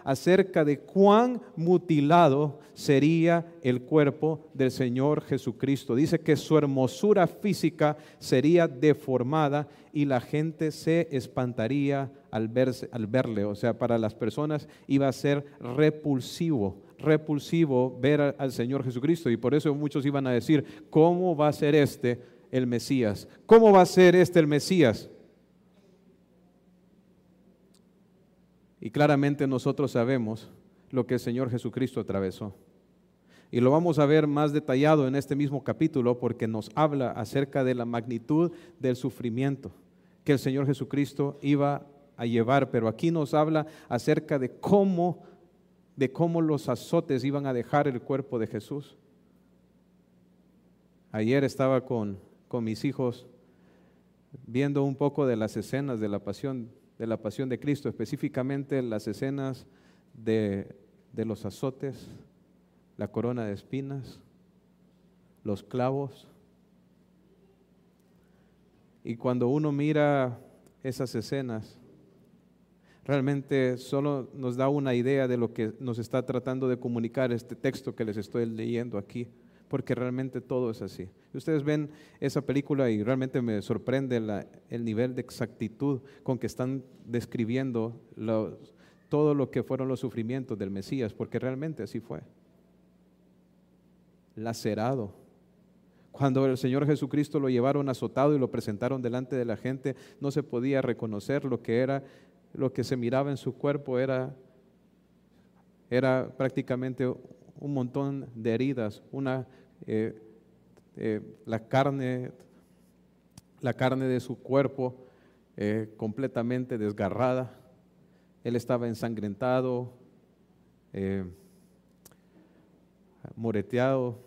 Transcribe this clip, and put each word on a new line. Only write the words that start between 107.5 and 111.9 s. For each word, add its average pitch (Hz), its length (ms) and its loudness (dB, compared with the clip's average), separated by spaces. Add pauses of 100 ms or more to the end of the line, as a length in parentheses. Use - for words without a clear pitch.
montón 135 600 -6
de 117 200 -2
heridas, 120 580 -4
una, 131 340 -4 (400)
eh, 110 320 -4 (800)
eh, 110 240 -4 (260)
la 113 220 -6
carne, 131 640 -2 (1300)